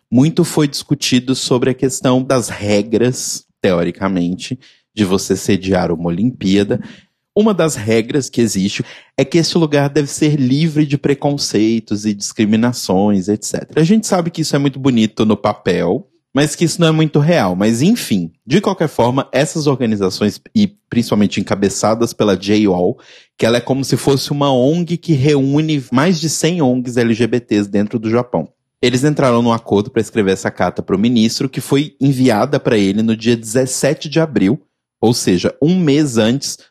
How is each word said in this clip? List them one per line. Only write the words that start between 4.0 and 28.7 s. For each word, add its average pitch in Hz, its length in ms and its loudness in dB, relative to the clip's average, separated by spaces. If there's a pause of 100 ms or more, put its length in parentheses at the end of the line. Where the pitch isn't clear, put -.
de 107 120 0
você 95 320 0
sediar 92 560 -2
uma 85 160 -4
Olimpíada. 101 720 0 (520)
Uma 208 220 2
das 160 220 0
regras 117 520 -2
que - 120 -2
existe 101 440 0 (320)
é 135 80 2
que 170 140 0
esse 165 180 0
lugar 147 320 2
deve 143 200 -2
ser 151 260 0
livre 147 500 0
de 143 140 0
preconceitos 113 1080 -2
e 107 80 0
discriminações, 104 1160 0
et 104 160 -2
cetera. - 360 -4
A 160 40 4
gente 214 200 2
sabe 175 280 -2
que - 100 -8
isso 151 140 -2
é - 20 0
muito 139 220 -2
bonito 117 440 2
no 107 120 4
papel, 92 720 -2 (260)
mas 147 220 0
que 175 80 0
isso 160 160 -2
não 165 80 4
é - 20 4
muito 156 300 2
real. 143 340 2
Mas, 113 280 0
enfim, 117 500 0 (120)
de 156 160 2
qualquer 185 280 -2
forma, 127 440 0
essas 147 360 0
organizações, 107 720 -2 (120)
e 208 240 2 (140)
principalmente 107 500 0
encabeçadas 107 720 -2
pela 104 240 0
J 104 300 0
all, 90 320 0 (400)
que - 80 0
ela 120 120 2
é - 20 0
como 135 240 -2
se - 120 0
fosse 139 360 0
uma 143 200 0
ong 156 440 0
que 165 160 -4
reúne 143 800 2
mais 151 280 2
de 160 80 -4
cem 170 320 -2
ongs 127 360 0
L 117 180 2
G 110 140 0
B 120 100 0
Ts 104 300 -2
dentro 104 280 -2
do 110 140 -4
Japão. 113 380 -2 (340)